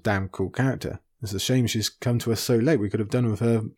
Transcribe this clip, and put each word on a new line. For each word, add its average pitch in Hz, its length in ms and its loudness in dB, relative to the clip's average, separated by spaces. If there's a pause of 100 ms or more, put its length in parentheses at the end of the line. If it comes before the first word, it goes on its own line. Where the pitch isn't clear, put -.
damn 98 240 0
cool 95 220 -4
character. - 500 -2 (220)
It's 101 120 -8
a 95 60 -4
shame 127 260 2
she's 107 240 -2
come 123 300 -2
to 117 140 0
us 104 80 -2
so 120 160 2
late. 131 220 4
We 101 100 -2
could 110 100 -2
have 104 100 -2
done 123 220 2
with 104 80 -2
her 117 240 2 (140)